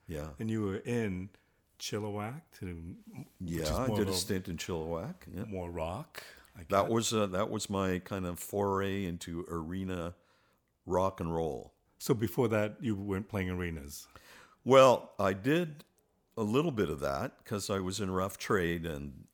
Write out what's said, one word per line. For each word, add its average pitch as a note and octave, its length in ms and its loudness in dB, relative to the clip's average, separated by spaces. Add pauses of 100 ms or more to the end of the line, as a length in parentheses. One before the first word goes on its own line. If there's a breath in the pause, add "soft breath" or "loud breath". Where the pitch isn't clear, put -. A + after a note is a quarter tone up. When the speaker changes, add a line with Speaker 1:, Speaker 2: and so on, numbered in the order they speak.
Speaker 1:
Yeah. D2+ 220 -8 (100)
Speaker 2:
And A2 100 -2
you A2 120 0
were G2 160 -2
in G2+ 520 -4 (480 soft breath)
Chilliwack, G#2+ 640 -6 (160)
to, E2+ 380 -10 (420)
which E2+ 220 -6
is D#2 80 0
Speaker 1:
Yeah, D#2+ 80 2
I B2 100 0
Speaker 2:
more A2 120 2
Speaker 1:
did G#2 100 2
Speaker 2:
of F#2+ 60 0
Speaker 1:
a - 20 0
Speaker 2:
a F2+ 40 0
Speaker 1:
stint F#2 280 -4
in E2+ 80 -4
Chilliwack. E2+ 580 -4 (180)
Yeah. F2+ 120 -6
Speaker 2:
more F2+ 260 -6
rock, F2 540 -6 (320 loud breath)
I - 80 -18
Speaker 1:
That D#2 40 -18
Speaker 2:
guess. G2 220 4
Speaker 1:
was, A2+ 220 4
uh, G#2+ 160 4
that F#2 200 0
was G#2+ 220 -4
my F#2+ 300 2
kind F#2+ 260 -4
of F2 140 -4
foray G2 640 0
into E2+ 440 -6
arena F2 680 -6 (680 soft breath)
rock F#2 340 2
and E2 120 0
roll. D#2 420 -2 (240)
Speaker 2:
So - 140 0
before A#2+ 360 2
that, G#2+ 340 0
you A2 140 0
weren't G2 320 -2
playing F#2+ 200 -2
arenas? E2+ 600 -6 (560 loud breath)
Speaker 1:
Well, C3 540 10
I G2 140 4
did D3 500 0 (540)
a A2+ 80 0
little C3+ 260 2
bit G#2 180 2
of D2+ 120 -4
that C#2+ 440 -4
'cause G#2 240 -4
I G2 120 0
was F#2+ 200 -4
in F#2+ 120 -2
Rough F#2 260 -2
Trade, E2+ 480 2
and, C#2+ 480 -8